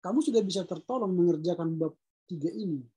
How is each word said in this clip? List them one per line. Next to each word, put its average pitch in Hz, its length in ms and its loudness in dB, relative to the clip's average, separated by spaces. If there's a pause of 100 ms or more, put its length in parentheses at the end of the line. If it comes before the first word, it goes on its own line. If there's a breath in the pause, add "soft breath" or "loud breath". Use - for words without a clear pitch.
kamu 214 240 0
sudah 226 160 4
bisa 185 240 -2
tertolong 190 480 -4
mengerjakan 165 640 2
bab 160 160 -2 (360)
tiga 165 240 -4
ini. 196 240 -4 (200)